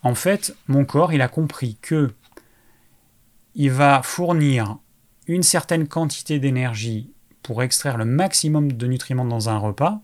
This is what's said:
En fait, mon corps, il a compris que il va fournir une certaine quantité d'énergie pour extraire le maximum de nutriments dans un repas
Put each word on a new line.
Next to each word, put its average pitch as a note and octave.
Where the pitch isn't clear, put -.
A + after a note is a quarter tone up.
En B2
fait, -
mon C#3
corps, D#3+
il D3
a B2
compris C3
que D3
il C#3+
va C#3
fournir C#3+
une F3
certaine E3
quantité D3+
d'énergie A#2
pour A#2+
extraire B2+
le A2
maximum D3+
de A#2+
nutriments B2+
dans A2+
un G#2+
repas C#3+